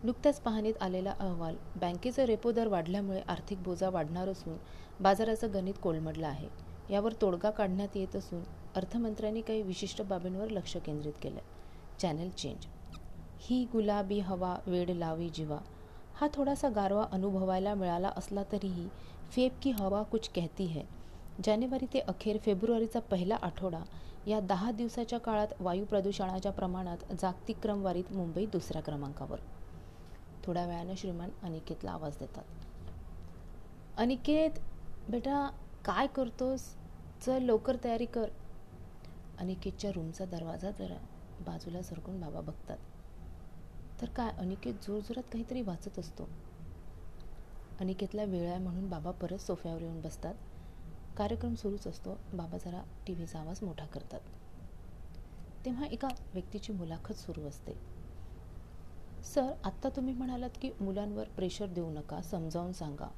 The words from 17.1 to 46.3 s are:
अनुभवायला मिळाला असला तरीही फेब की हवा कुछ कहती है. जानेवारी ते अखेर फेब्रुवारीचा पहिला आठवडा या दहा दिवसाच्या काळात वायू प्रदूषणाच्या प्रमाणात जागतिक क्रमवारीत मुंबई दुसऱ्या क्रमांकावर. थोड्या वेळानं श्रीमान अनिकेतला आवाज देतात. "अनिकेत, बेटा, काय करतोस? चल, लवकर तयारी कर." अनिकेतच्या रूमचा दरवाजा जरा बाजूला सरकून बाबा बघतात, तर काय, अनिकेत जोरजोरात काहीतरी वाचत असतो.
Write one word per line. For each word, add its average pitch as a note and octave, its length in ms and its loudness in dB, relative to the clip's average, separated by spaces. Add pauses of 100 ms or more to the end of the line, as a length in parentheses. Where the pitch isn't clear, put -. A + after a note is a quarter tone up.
अनुभवायला F#3+ 640 4
मिळाला F#3 420 4
असला G3 360 0
तरीही F#3 380 0 (420)
फेब B3+ 200 6 (100)
की C4+ 100 4
हवा G3+ 320 4
कुछ - 260 2
कहती F3 360 0
है. D#3+ 160 0 (640)
जानेवारी B3 500 4
ते C4+ 60 6
अखेर G#3+ 380 2
फेब्रुवारीचा A3 640 4
पहिला F#3 360 4
आठवडा F3 460 0 (460)
या G#3+ 120 4
दहा G3 320 4
दिवसाच्या A#3 480 0
काळात G#3+ 280 4 (120)
वायू F#3 260 2
प्रदूषणाच्या G3 680 2
प्रमाणात F3+ 460 0 (220)
जागतिक F#3+ 400 0
क्रमवारीत F#3+ 520 2
मुंबई F3+ 340 2
दुसऱ्या E3 360 0
क्रमांकावर. C#3+ 580 -4 (1040)
थोड्या F3 220 2
वेळानं F3 300 -2
श्रीमान F3 340 -4 (140)
अनिकेतला E3+ 480 -4
आवाज D#3 260 -4
देतात. - 260 -8 (1500)
"अनिकेत, D4 520 6 (600)
बेटा, C#4 420 2 (340)
काय G#3 220 6
करतोस? C4 680 0 (460)
चल, C4 220 4
लवकर A#3+ 400 6
तयारी A#3 220 2
कर." A3+ 240 2 (1120)
अनिकेतच्या F#3 520 -2
रूमचा E3 340 -2
दरवाजा E3+ 460 -4
जरा F3+ 340 -6 (400)
बाजूला E3+ 360 -4
सरकून F3+ 400 -6
बाबा E3 200 -4
बघतात, - 360 -6 (1200)
तर A#3+ 80 -4
काय, A#3 220 -2
अनिकेत F#3+ 420 -4
जोरजोरात G#3 500 -4 (100)
काहीतरी A#3 280 -2
वाचत G3 380 -4
असतो. - 300 -8 (1500)